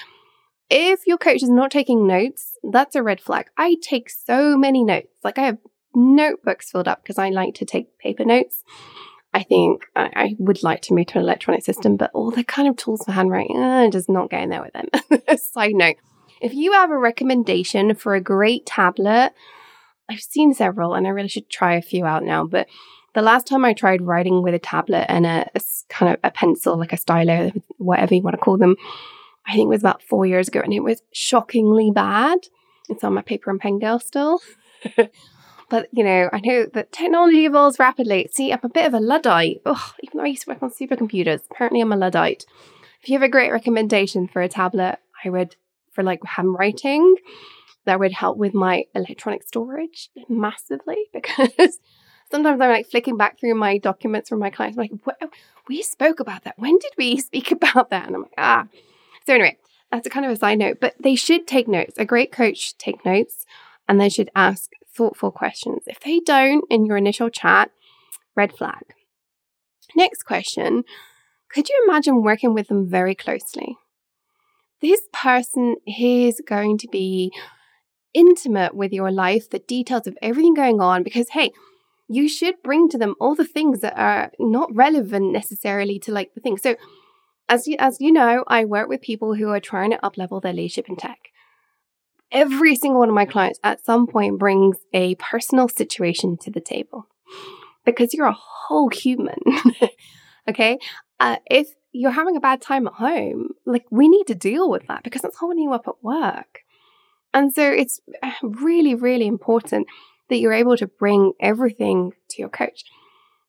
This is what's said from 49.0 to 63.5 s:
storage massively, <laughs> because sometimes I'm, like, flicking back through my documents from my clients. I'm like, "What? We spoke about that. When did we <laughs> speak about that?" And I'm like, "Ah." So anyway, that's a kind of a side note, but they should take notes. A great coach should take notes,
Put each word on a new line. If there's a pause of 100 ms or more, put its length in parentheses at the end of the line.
storage (180)
massively,
<laughs>
because (540)
sometimes
I'm,
like,
flicking
back
through
my
documents
from
my
clients.
I'm
like, (120)
"What? (500)
We
spoke
about
that.
When
did
we
<laughs>
speak
about
that?"
And
I'm
like,
"Ah." (600)
So
anyway, (340)
that's
a
kind
of
a
side
note,
but
they
should
take
notes.
A
great
coach
should
take
notes, (420)